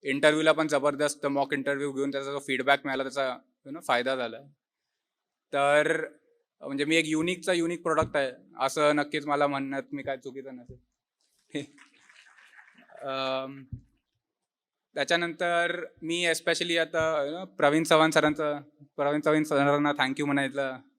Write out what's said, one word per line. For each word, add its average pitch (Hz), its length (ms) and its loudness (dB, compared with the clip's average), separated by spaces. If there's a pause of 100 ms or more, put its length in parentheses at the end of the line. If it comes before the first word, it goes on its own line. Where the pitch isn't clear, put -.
इंटरव्ह्यूला 151 480 4
पण 156 160 4
जबरदस्त 143 580 0
मॉक 139 280 0
इंटरव्ह्यू 139 380 -2
घेऊन 139 200 -4
त्याचा 139 200 -6
जो 143 80 -4
फीडबॅक 135 460 2
मिळाला 135 180 -4
त्याचा, 131 340 -4 (260)
you 139 100 -16
know, 170 140 -16
फायदा 127 280 2
झाला. 117 220 -6 (1160)
तर 151 520 4 (560)
म्हणजे 139 240 -4
मी 156 100 2
एक 165 120 4
युनिकचा 170 460 -2
युनिक 170 280 -2
प्रॉडक्ट 160 360 0
आहे 135 140 -2 (280)
असं 147 360 2
नक्कीच 147 300 -2
मला 147 220 2
म्हणण्यात 139 440 -4
मी 139 120 -10
काय 139 140 -6
चुकीचं 131 380 -16
नसेल. 123 220 -20 (720)
<laughs> - 320 -12 (1200)
अं, 135 600 -4 (1300)
त्याच्यानंतर 170 920 -2 (160)
मी 170 260 -2
especially 170 520 0
आता, 160 460 0
you 151 100 -6
know, 185 100 -10
प्रवीण 151 380 2
चव्हाण 156 280 6
सरांचं, 151 480 2 (220)
प्रवीण 147 400 -2
चव्हाण 156 220 4
सरांना 147 480 4
thank 143 200 0
you 143 140 -4
म्हणायला 139 540 -2 (200)